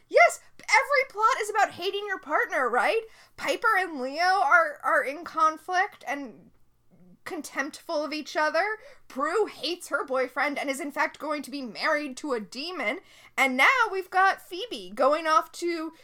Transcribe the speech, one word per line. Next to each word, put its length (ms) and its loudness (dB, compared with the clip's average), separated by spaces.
yes! 320 4
Every 480 2
plot 320 2
is 80 -6
about 220 2
hating 340 -4
your 120 -4
partner, 500 0
right? 320 2
Piper 420 0
and 220 -2
Leo 220 -4
are, 600 4
are 180 4
in 220 -6
conflict 840 0
and 440 -10
contemptful 800 -6
of 80 -6
each 240 -8
other. 280 2
Prue 380 0
hates 420 -8
her 160 -2
boyfriend 540 -2
and 120 -2
is 100 -4
in 100 -8
fact 280 -4
going 240 -6
to 80 -14
be 120 -8
married 560 -4
to 140 -6
a 80 -4
demon. 600 -6
And 200 2
now 80 4
we've 200 -6
got 300 4
Phoebe 540 -10
going 320 2
off 260 4
to 400 -6